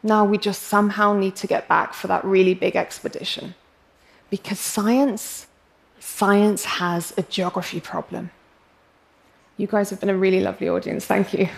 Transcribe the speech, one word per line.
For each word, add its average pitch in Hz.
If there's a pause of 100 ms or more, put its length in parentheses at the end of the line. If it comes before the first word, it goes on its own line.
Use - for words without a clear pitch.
now 214
we 202
just 202
somehow 208
need 196
to -
get -
back -
for -
that 190
really 190
big 180
expedition. - (720)
Because 202
science, 233 (500)
science 202
has 175
a 185
geography 180
problem. 175 (1300)
You 202
guys 202
have 190
been 202
a 196
really 190
lovely 175
audience. -
Thank 196
you. 180